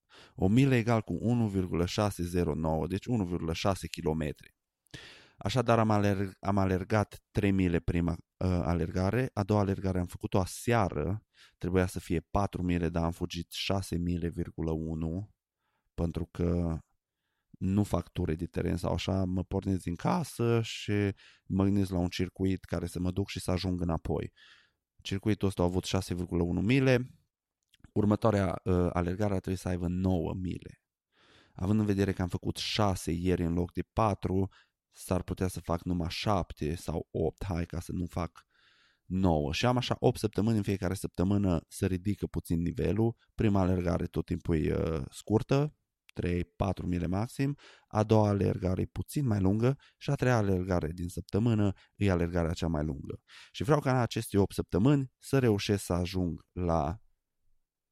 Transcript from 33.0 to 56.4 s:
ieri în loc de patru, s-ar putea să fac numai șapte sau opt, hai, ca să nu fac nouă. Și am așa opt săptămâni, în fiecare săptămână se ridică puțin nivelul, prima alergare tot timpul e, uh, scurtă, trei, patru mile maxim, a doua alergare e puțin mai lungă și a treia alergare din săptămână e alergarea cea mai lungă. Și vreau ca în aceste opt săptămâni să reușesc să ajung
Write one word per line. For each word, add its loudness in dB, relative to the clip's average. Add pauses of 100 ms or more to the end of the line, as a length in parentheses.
ieri 0
în 0
loc -2
de -6 (100)
patru, 0 (440)
s-ar -2
putea -4
să -8
fac -2
numai -2
șapte -2
sau -6
opt, -4
hai, -4
ca -8
să -12
nu -4
fac -8 (580)
nouă. 2
Și 0
am 4
așa -2
opt 2
săptămâni, 0
în 0
fiecare -2
săptămână 0
se -4
ridică -2
puțin -2
nivelul, 0 (180)
prima 4
alergare 2
tot -4
timpul -2
e, 0
uh, -2
scurtă, 0 (380)
trei, -2
patru -4
mile 0
maxim, -2 (300)
a 0
doua 6
alergare 2
e 0
puțin -4
mai 2
lungă 4 (180)
și -6
a 2
treia 4
alergare 2
din -6
săptămână 2 (220)
e 2
alergarea 2
cea -4
mai 0
lungă. -6 (300)
Și -8
vreau 2
ca -2
în 2
aceste 0
opt 2
săptămâni 2
să 0
reușesc 2
să -4
ajung -2